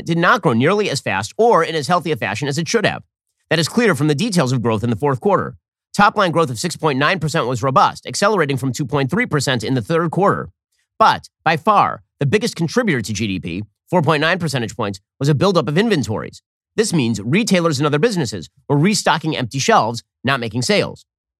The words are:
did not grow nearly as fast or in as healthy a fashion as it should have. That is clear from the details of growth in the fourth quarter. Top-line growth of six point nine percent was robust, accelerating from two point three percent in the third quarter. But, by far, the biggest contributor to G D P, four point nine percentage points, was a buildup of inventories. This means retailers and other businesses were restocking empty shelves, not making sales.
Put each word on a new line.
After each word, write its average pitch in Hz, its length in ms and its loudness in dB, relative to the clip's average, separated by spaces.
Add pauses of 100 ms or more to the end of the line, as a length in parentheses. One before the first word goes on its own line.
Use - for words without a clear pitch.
did 170 120 -2
not 190 260 2
grow 143 100 2
nearly 165 380 2
as 127 100 -4
fast 101 360 -4
or 208 280 4
in 160 100 -6
as 147 140 -4
healthy 165 240 0
a 135 40 -4
fashion 107 300 -4
as 135 100 -4
it 160 120 -4
should 208 180 0
have. 73 160 -4 (480)
That 160 80 0
is 160 100 0
clear 220 280 2
from 147 100 0
the 151 80 4
details 165 380 0
of 127 100 -2
growth 110 220 -2
in 120 60 0
the 113 60 -2
fourth 139 240 -2
quarter. 135 360 -2 (360)
Top-line 202 380 4
growth 160 200 0
of 117 80 -8
six 180 180 -6
point 147 220 -2
nine 160 200 2
percent 151 280 -2
was 123 160 -4
robust, 139 440 2
accelerating 160 520 0
from 135 120 -4
two 147 140 -6
point 135 260 -2
three 226 160 -2
percent 127 380 -2
in 135 100 -2
the 123 80 -2
third 165 300 -2
quarter. 156 380 0 (480)
But, 156 320 2 (120)
by 160 140 2
far, 151 480 0 (160)
the 147 60 0
biggest 214 280 0
contributor 170 460 0
to 110 140 -6
G 107 120 -4
D 95 140 -4
P, 87 220 -8 (260)
four 170 140 0
point 147 180 2
nine 170 180 0
percentage 135 380 -4
points, 101 240 -6 (180)
was 139 120 0
a 156 40 4
buildup 165 340 2
of 151 100 -2
inventories. 123 640 -2 (320)
This 214 180 -2
means 117 300 0
retailers 165 560 0
and 151 80 0
other 147 120 0
businesses 151 520 -2 (180)
were 143 80 2
restocking 160 580 2
empty 120 240 -4
shelves, 123 440 2 (200)
not 135 160 0
making 117 220 -4
sales. 123 460 -2 (340)